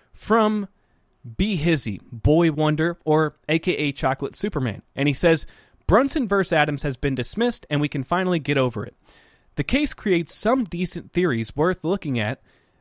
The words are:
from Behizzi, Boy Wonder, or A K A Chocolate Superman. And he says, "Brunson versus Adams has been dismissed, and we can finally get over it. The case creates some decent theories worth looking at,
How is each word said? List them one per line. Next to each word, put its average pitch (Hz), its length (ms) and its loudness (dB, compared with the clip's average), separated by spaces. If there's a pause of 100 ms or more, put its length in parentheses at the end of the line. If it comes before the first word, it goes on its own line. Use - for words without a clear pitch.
(140)
from 214 540 0 (600)
Behizzi, 156 720 0 (120)
Boy 156 400 4
Wonder, 156 520 0
or 156 320 2 (140)
A 160 100 2
K 175 140 0
A 147 180 -2
Chocolate 135 440 -4
Superman. 135 480 -4 (120)
And 139 120 0
he 143 60 2
says, 165 320 2 (420)
"Brunson 254 400 2
versus 190 260 0
Adams 147 300 0
has 139 120 -2
been 139 200 -2
dismissed, 220 540 -4
and 147 120 0
we 147 80 0
can 139 140 -6
finally 180 360 0
get 143 180 -2
over 123 280 0
it. - 100 -18 (600)
The 143 80 -2
case 285 300 0
creates 175 400 -2
some 247 300 0
decent 175 480 -8
theories 131 440 0
worth 170 280 -2
looking 156 360 -2
at, 107 220 -4 (400)